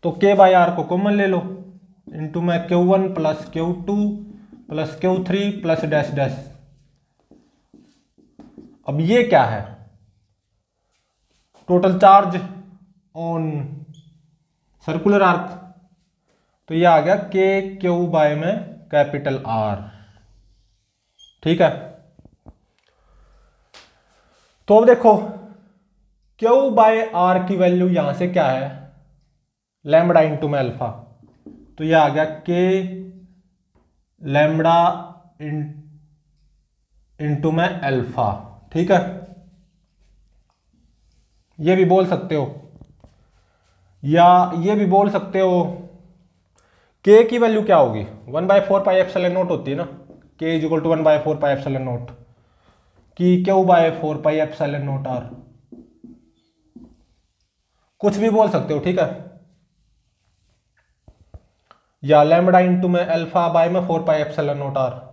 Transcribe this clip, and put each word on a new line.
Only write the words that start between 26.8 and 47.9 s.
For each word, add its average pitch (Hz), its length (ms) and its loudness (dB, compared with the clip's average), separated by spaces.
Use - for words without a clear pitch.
R 180 320 0
की 196 80 -2
value 180 320 2
यहां 151 260 0
से 180 140 -4
क्या 175 180 0
है, 131 240 -4
lambda 165 380 4
into 151 280 -2
में 143 80 -2
alpha, 123 300 -6
तो 156 60 -8
यह 160 160 4
आ 147 80 4
गया 151 160 -2
K 180 60 -6
lambda 160 540 2
in-, 151 260 -8
into 151 320 -2
में 165 160 0
alpha। 127 640 -4
ठीक 175 180 -2
है, 180 100 4
ये 170 180 2
भी 185 80 4
बोल 185 220 4
सकते - 280 -4
हो 143 100 -2
या 175 560 6
ये 190 160 0
भी 202 120 0
बोल 196 240 2
सकते 208 300 -4
हो, 180 200 2
K 214 260 8
की 240 80 -2
value 220 240 2
क्या 190 140 4
होगी, 107 300 2